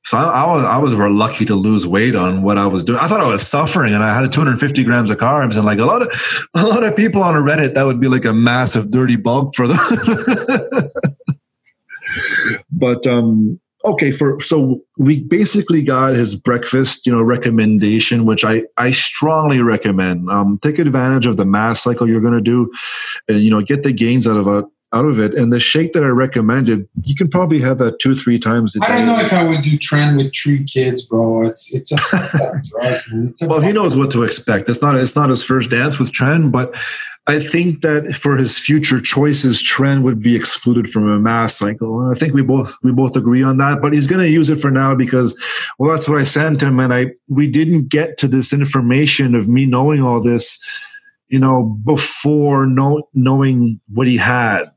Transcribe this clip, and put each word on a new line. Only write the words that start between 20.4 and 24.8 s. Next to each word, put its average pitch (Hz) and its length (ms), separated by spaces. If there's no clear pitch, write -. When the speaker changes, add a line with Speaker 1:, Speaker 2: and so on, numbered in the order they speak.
Speaker 1:
take 151 180
advantage 131 460
of 113 120
the 101 80
mass 107 380
cycle 120 260
you're 113 120
gonna 117 200
do, 117 300
and, 107 120
you 107 100
know, 107 120
get 139 220
the 143 100
gains 117 340
out 110 100
of 98 100
it, 101 180